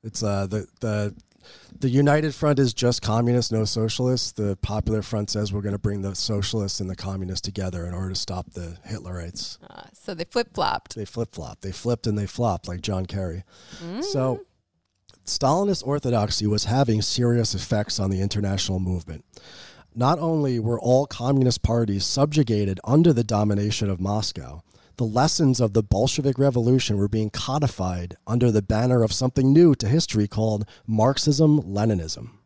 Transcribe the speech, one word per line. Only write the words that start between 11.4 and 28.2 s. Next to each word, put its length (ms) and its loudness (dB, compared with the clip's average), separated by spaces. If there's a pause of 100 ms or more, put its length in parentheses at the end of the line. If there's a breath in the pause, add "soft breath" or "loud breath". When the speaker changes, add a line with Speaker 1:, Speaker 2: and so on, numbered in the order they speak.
Speaker 1:
They 100 -8
flipped 340 -4
and 120 0
they 80 -2
flopped 420 -2
like 140 -8
John 240 -4
Kerry. 380 -6 (380 loud breath)
Speaker 2:
Mm. 220 -10
Speaker 1:
So 380 -2 (800)
Stalinist 600 0
orthodoxy 600 0
was 200 0
having 360 2
serious 500 2
effects 460 -2
on 120 0
the 100 0
international 580 -2
movement. 460 -4 (680 loud breath)
Not 280 2
only 400 0
were 200 -2
all 260 4
communist 580 0
parties 420 0
subjugated 760 2
under 280 6
the 120 2
domination 680 0
of 80 -2
Moscow, 640 -4 (360 soft breath)
the 60 0
lessons 560 2
of 120 2
the 100 4
Bolshevik 560 2
Revolution 580 2
were 120 2
being 220 0
codified 960 -4